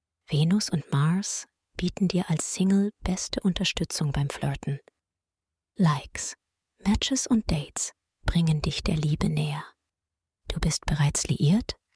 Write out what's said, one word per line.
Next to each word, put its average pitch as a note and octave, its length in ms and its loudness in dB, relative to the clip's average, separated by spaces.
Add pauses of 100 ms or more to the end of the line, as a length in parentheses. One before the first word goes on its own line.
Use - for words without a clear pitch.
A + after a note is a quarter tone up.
(280)
Venus E3 420 2
und - 220 -4
Mars D#3+ 560 0 (280)
bieten F3 320 -2
dir F3+ 220 0
als - 240 -2
Single G3 460 2
beste - 400 -4
Unterstützung E3+ 720 -2
beim C#3+ 180 0
Flirten. C#3 500 -4 (920)
Likes, - 640 -2 (500)
Matches A3 400 2
und A3+ 240 0
Dates - 440 -4 (340)
bringen D#3+ 340 2
dich - 220 -4
der F3 120 0
Liebe D3+ 320 0
näher. D3+ 380 -2 (840)
Du - 100 -2
bist - 260 -2
bereits D3 380 2
liiert? E3 540 2 (180)